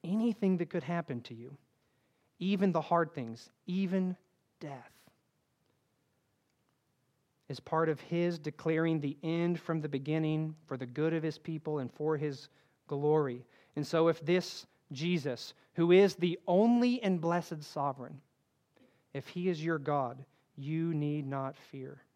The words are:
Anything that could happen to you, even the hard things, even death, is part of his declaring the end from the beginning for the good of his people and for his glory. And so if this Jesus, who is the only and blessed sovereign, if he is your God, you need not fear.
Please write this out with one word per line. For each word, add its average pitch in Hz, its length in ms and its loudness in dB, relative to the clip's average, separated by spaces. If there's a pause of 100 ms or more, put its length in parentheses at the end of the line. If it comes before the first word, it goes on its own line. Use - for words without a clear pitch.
Anything 202 540 2
that 165 140 -4
could 170 120 -4
happen 165 400 -4
to - 120 -14
you, 117 220 -16 (800)
even 190 320 2
the 165 100 2
hard 170 320 2
things, 117 380 -10 (160)
even 185 500 0 (440)
death, 139 320 -12 (2500)
is 135 100 -10
part 160 300 0
of 151 120 -2
his 170 380 0
declaring 160 640 0
the 143 220 -4
end 170 360 0
from 160 220 -2
the 151 80 -6
beginning 156 680 -2 (120)
for 135 100 -6
the 123 100 -8
good 151 280 -2
of 160 80 -2
his 156 160 -4
people 156 420 -6
and 151 120 -6
for 156 240 -2
his 143 320 -6 (380)
glory. 143 580 0 (300)
And 151 120 -4
so 165 220 4
if 160 160 0
this 175 420 0 (260)
Jesus, 143 600 -2 (220)
who 170 180 2
is 190 220 8
the 170 320 0
only 240 560 4
and 185 180 2
blessed 165 420 -2
sovereign, 139 580 -4 (920)
if 139 160 -8
he 180 200 -2
is 160 140 0
your 165 160 0
God, 135 460 -2 (320)
you 160 380 -2
need 147 320 0
not 135 300 -4
fear. 135 440 -14 (160)